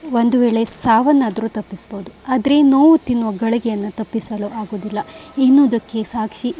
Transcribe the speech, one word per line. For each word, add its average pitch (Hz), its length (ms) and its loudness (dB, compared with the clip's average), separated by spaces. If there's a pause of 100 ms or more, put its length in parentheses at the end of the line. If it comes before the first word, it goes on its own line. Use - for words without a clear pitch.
ಒಂದು 240 300 0
ವೇಳೆ 226 260 2
ಸಾವನ್ನಾದ್ರೂ 233 840 0
ತಪ್ಪಿಸ್ಬೋದು, 196 600 -12 (180)
ಆದ್ರೆ 262 340 2
ನೋವು 285 360 6
ತಿನ್ನುವ 233 340 -2
ಗಳಿಗೆಯನ್ನ 220 580 -4
ತಪ್ಪಿಸಲು 214 560 -8
ಆಗುದಿಲ್ಲ 208 520 -8 (400)
ಎನ್ನುವುದಕ್ಕೆ 254 640 2
ಸಾಕ್ಷಿ 226 580 -6